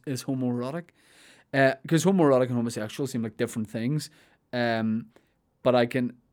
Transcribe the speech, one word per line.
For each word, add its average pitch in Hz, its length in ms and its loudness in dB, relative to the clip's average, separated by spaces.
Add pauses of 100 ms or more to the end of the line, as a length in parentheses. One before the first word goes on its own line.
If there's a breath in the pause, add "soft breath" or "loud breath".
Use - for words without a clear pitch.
is 127 160 -6
homoerotic. 131 680 -4 (600 soft breath)
Uh, 135 200 4 (160)
'cause 165 160 2
homoerotic 165 420 4
and 123 80 -2
homosexual 117 540 -4
seem 117 160 -4
like 107 120 -8
different 117 320 -4
things. 131 400 -4 (440 soft breath)
Um, 113 540 -2 (580 soft breath)
but 123 100 4
I 120 120 4
can, 123 260 -2 (200)